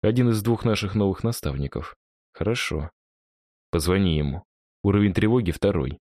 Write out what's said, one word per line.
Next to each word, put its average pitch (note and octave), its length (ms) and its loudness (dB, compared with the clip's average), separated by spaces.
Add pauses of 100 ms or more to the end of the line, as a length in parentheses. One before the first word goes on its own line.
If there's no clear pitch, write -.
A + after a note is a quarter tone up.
"Один B2 280 4
из G#2+ 120 0
двух A2+ 220 0
наших G#2 300 0
новых G2 280 0
наставников". C#2 720 -4 (380)
"Хорошо". F2 580 -4 (800)
"Позвони F2 460 2
ему. D2+ 280 -4 (380)
Уровень G2+ 320 2
тревоги G#2+ 380 2
второй. D#2+ 480 -2